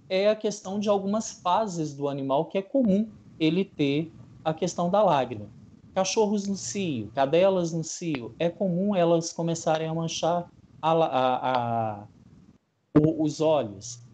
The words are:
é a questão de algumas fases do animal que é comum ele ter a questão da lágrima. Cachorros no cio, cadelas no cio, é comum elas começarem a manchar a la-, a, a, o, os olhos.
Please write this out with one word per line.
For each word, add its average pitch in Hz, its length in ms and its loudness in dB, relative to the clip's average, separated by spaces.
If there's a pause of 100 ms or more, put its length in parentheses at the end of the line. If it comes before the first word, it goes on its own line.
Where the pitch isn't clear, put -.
é 190 200 2
a 214 60 4
questão 202 440 -6
de 208 100 -2
algumas 202 420 0
fases 175 600 -2
do 139 160 -2
animal 139 360 0
que 196 120 -6
é 196 40 -2
comum 214 480 2 (300)
ele 165 240 2
ter 151 480 0 (320)
a 160 100 0
questão 175 360 -2
da 202 140 4
lágrima. 123 440 2 (460)
Cachorros 202 540 0
no 196 80 -4
cio, 151 580 -6
cadelas 165 600 2
no 160 100 -2
cio, 135 560 -8
é 170 100 0
comum 190 460 -2
elas 170 380 2
começarem 165 540 -2
a 160 60 -4
manchar 165 560 -2 (320)
a 160 120 2
la-, 165 140 4
a, 127 440 0
a, 113 560 -2 (920)
o, 156 260 2
os 151 180 -2
olhos. 127 580 -2 (140)